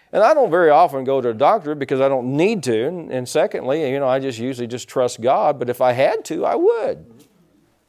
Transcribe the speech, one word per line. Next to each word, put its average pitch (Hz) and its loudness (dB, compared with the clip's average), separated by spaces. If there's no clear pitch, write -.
And 190 2
I 269 6
don't 247 2
very 170 4
often 147 4
go 135 0
to 123 0
a 113 -2
doctor 151 0
because 139 -2
I 135 4
don't 131 -2
need 190 0
to. 117 0
And, 175 -10
and 127 -6
secondly, 151 -2
you 139 -2
know, 139 0
I 135 2
just 135 -6
usually 120 -6
just 120 -10
trust 123 -2
God. 135 0
But 131 -4
if 123 -6
I 127 4
had 147 0
to, - -4
I - 0
would. 349 0